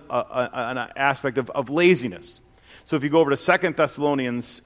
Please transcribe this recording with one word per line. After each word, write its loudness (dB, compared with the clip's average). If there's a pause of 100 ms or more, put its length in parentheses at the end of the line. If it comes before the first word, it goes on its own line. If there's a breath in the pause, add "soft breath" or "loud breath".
a, -2
a, -2
an -6
aspect 0
of, -2
of -4
laziness. 2 (440 soft breath)
So -2
if -4
you 0
go 4
over 4
to 2
Second 0
Thessalonians, -2